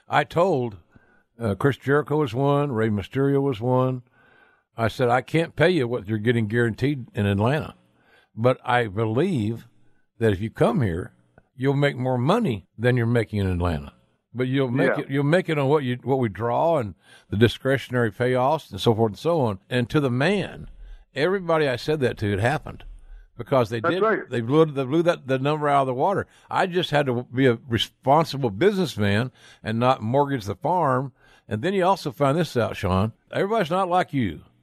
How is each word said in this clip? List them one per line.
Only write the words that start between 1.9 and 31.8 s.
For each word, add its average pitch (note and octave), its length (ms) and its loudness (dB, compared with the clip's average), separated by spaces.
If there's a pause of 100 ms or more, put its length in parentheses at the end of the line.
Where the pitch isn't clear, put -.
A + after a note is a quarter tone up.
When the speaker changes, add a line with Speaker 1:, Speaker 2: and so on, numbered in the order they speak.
Speaker 1:
was B2+ 160 -2
one, C#3+ 380 0
Rey A2 160 0
Mysterio C#3 540 0
was C3+ 180 -2
one. B2+ 420 0 (760)
I A2+ 120 0
said, B2 200 -2
"I B2 120 2
can't - 340 -2
pay D#3+ 160 4
you C#3+ 160 0
what A2+ 220 -6
you're A2 100 0
getting A2+ 300 2
guaranteed A#2+ 680 0
in G#2 120 0
Atlanta, G#2+ 480 0 (600)
but B2 300 2
I A#2+ 220 2
believe A2+ 800 -2 (520)
that A2+ 140 2
if F2+ 80 -2
you A2 100 -4
come F#3+ 300 2
here, F#2+ 320 -2 (420)
you'll C3+ 200 0
make C#3+ 220 2
more B2+ 220 0
money D3 480 0 (120)
than B2 180 2
you're A#2 100 2
making A2+ 340 0
in G2 80 2
Atlanta. E2+ 440 -2 (420)
But B2+ 120 -2
you'll C3 240 0
make B2+ 260 2
Speaker 2:
Yeah. D3 60 -4
Speaker 1:
it, - 80 -10
you'll C#3 140 0
make E3+ 260 2
it D3+ 80 0
on C3+ 100 0
what D3 160 2
you, B2 200 -2
what C3 160 0
we A2+ 100 0
draw A#2+ 480 0
and G2+ 160 -6 (340)
the G2 80 -4
discretionary A#2+ 720 2
payoffs B2+ 600 -2
and G#2+ 100 -10
so A#2 140 4
forth A2 160 2
and G2 80 -12
so E3 240 0
on." G#2 160 -2 (100)
And B2 220 -2
to D3+ 100 4
the C#3 100 0
man, C#3 580 -2 (460)
everybody E3 540 0
I B2 80 -2
said D3+ 240 -2
that A2+ 180 0
to, G#2 140 0
it G2 80 0
happened C3 440 -4 (520)
because A#2+ 340 0
they A#2 100 -4
Speaker 2:
That's E3 160 -2
Speaker 1:
did. G3 60 0
Speaker 2:
right. G#3+ 280 -2
Speaker 1:
They A#2+ 120 -2
blew, D3 240 4
they C3+ 180 -4
blew D#3 180 0
that, D#3 240 0
the C3 120 0
number D3 300 -2
out C#3 140 4
of C3 60 0
the B2 60 -4
water. D#3+ 320 -2 (240)
I E3+ 160 0
just F3 260 -2
had D3 140 2
to B2 180 -2 (100)
be C3+ 120 4
a A#2 120 4 (100)
responsible C3+ 840 0
businessman B2 840 0 (300)
and A2 160 -4
not B2+ 240 2
mortgage C3+ 420 0
the G2+ 100 -6
farm. C#3+ 580 -2 (360)
And G#2+ 120 -4
then F3+ 140 -2
you F#3 100 2